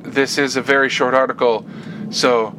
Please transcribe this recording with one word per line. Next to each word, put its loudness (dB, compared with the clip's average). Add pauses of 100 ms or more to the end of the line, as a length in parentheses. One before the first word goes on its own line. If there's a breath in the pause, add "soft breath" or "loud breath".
this 0
is 0
a 0
very 2
short 0
article, 2 (440 loud breath)
so 0